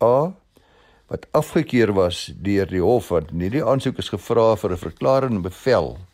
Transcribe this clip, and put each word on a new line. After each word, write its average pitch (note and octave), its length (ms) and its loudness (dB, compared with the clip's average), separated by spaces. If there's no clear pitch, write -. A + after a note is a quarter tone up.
A, C#3 320 2
wat - 240 -10
afgekeur C3 600 2
was F2+ 440 0
deur G2 300 0
die F2+ 160 -2
hof, A2+ 260 2
want D#2+ 220 -2
in E2 100 -6
hierdie G#2+ 240 -2
aansoek C3 340 0
is - 100 -8
gevra A2+ 480 2
vir G2 160 -4
'n F2 40 -4
verklarende C3 640 -2
bevel F2+ 580 -2